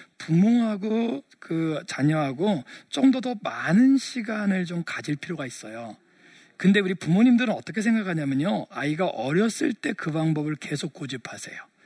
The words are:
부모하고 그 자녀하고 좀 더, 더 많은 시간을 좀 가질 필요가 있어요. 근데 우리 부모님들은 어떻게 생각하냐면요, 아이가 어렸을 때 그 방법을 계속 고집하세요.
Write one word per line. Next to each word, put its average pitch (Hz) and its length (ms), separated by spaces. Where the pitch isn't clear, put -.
부모하고 220 1040
그 160 480
자녀하고 151 760
좀 269 220
더, 254 100
더 247 200
많은 254 560
시간을 208 680
좀 170 200
가질 - 300
필요가 143 300
있어요. 113 500
근데 202 240
우리 190 140
부모님들은 233 600
어떻게 156 280
생각하냐면요, 185 880
아이가 120 380
어렸을 190 640
때 - 200
그 - 180
방법을 156 440
계속 - 380
고집하세요. - 600